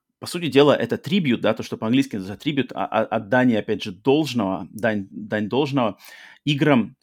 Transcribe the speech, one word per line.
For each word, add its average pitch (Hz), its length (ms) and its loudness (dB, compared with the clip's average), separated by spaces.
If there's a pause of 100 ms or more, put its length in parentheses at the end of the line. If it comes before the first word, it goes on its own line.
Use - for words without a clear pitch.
(180)
по - 80 -14
сути 175 220 -6
дела, 139 260 6
это 113 240 -2
трибьют, 151 420 0
да, 110 140 2
то, 113 80 -8
что 110 140 -10
по-английски 120 400 0
называется 95 260 -10
трибьют, 143 320 -2
а, 98 120 -4
а, 110 180 0
отдание, 113 560 2
опять 104 220 -4
же, 104 100 -8
должного, 117 800 0
дань, 107 380 -4
дань 107 380 -6
должного 131 500 -2 (460)
играм 143 580 2